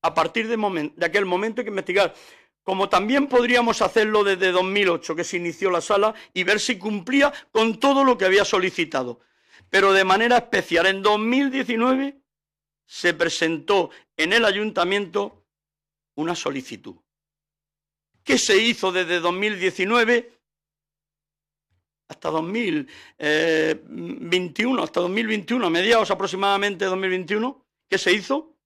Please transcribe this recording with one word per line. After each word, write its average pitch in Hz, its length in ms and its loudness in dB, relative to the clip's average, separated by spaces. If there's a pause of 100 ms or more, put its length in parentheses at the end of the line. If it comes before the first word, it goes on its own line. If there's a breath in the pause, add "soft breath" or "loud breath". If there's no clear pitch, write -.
A 165 120 -2
partir 226 340 0
de 226 100 -2
momen-, 180 380 -2
de 170 100 -2
aquel 196 200 0
momento 208 340 -2
hay 220 60 -6
que 214 40 -8
investigar. 190 420 0 (500 loud breath)
Como 190 280 -2
también 233 360 2
podríamos 240 540 2
hacerlo 214 420 2
desde 190 300 2
dos 180 120 2
mil 196 260 0
ocho, 160 260 -4
que 170 80 -4
se 180 140 -6
inició 175 320 -4
la 170 100 0
sala, 214 340 0 (200 loud breath)
y 180 100 -2
ver 208 160 2
si 220 180 -2
cumplía 233 540 0 (180 loud breath)
con 220 300 0
todo 277 240 4
lo 247 140 4
que 190 80 0
había 190 180 6
solicitado. 165 760 -2 (500 soft breath)
Pero 196 240 4
de 190 100 6
manera 226 320 4
especial, 185 500 0
en 196 160 0
dos 208 160 4
mil 254 320 0
diecinueve 262 720 -2 (680)
se - 280 -2
presentó 165 760 0 (260 loud breath)
en 165 180 0
el 233 100 4
ayuntamiento 202 1000 -2 (720)
una 165 180 -4
solicitud. 127 600 -10 (1300)
¿Qué 269 140 2
se 202 220 2
hizo 220 340 0
desde 175 280 0
dos 175 120 0
mil 202 260 -4
diecinueve 220 800 0 (1700)
hasta - 220 -8
dos 160 140 -2
mil, 175 440 -4 (300 loud breath)
eh, 156 680 0
veintiuno, 180 960 -4
hasta 165 180 -4
dos 180 100 -2
mil 220 160 -4
veintiuno, 220 400 -2
a 165 40 0
mediados 202 400 2
aproximadamente 196 760 -2
de 190 60 0
dos 185 80 -2
mil 190 120 -2
veintiuno? 208 540 -4 (240)
¿Qué 190 80 -2
se 185 160 2
hizo? 269 540 -4